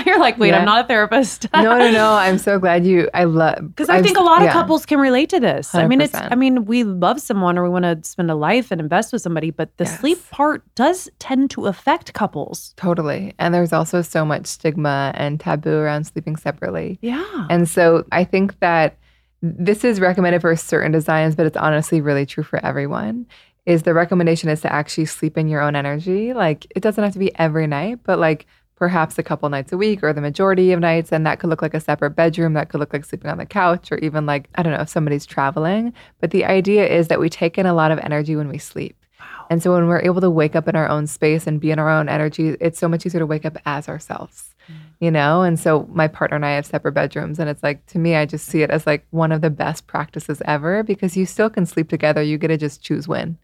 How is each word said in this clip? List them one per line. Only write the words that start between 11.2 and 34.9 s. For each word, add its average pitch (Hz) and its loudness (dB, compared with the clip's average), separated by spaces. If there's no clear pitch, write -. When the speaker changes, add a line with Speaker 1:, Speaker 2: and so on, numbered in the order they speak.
Speaker 1:
to - -6
affect - -4
couples. - -6
Speaker 2:
Totally. 170 -2
And 170 0
there's 170 2
also 165 0
so 165 -2
much 151 -2
stigma 143 -2
and 147 -4
taboo 156 -2
around 151 -2
sleeping 156 -8
separately. 175 -6
Speaker 1:
Yeah. 277 -6
Speaker 2:
And 175 2
so 165 4
I 175 2
think 196 -2
that 165 2
this 175 -2
is 233 2
recommended 180 2
for 165 2
certain 156 -2
designs, 156 0
but 165 2
it's 156 -2
honestly 156 0
really 143 0
true 151 -6
for - -6
everyone, 208 -6
is 170 2
the 170 2
recommendation 165 0
is 156 -2
to - -4
actually 151 -4
sleep - -6
in 156 0
your 151 -2
own 147 0
energy. 180 -4
Like, 170 -2
it 185 -6
doesn't 214 0
have 202 -2
to 190 -8
be 196 -2
every 160 0
night, 170 -4
but, 180 0
like, 156 2
perhaps 175 0
a 165 -2
couple 151 -4
nights 139 -6
a 180 -4
week 208 0
or 151 2
the 147 -6
majority 185 2
of 175 2
nights. 165 0
And 160 0
that 151 0
could 175 -2
look 160 -2
like 156 -2
a 160 -2
separate 147 -2
bedroom. 165 2
That 151 -2
could 147 -4
look 147 -6
like 147 -6
sleeping - -10
on 175 -8
the - -10
couch 180 -2
or - -2
even, 151 -2
like, 143 -2
I 180 0
don't 160 0
know, - -4
if 156 -8
somebody's 147 -2